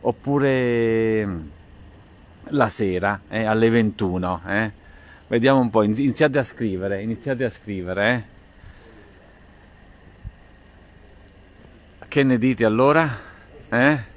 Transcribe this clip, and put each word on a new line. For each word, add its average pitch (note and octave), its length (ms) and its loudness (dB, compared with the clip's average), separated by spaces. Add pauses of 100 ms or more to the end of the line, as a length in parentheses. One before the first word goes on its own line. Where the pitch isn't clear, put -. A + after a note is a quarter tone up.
oppure A2+ 1600 0 (840)
la C3+ 200 0
sera, G2 640 -2
eh, A2 160 -4
alle A2+ 240 4
ventuno, F#2 760 0
eh. G2+ 260 -2 (560)
Vediamo C3 340 2
un A#2+ 80 0
po', A2 140 2
inizi-, G#2+ 200 0
iniziate C#3+ 340 2
a C3 60 0
scrivere, G2 580 -4
iniziate A#2 440 -6
a A2+ 40 -2
scrivere, G2 640 -4
eh. A#2+ 200 -4 (3750)
Che C#3+ 180 0
ne B2+ 140 4
dite A#2 280 0
allora? C#3 440 4 (600)
Eh? B2+ 480 0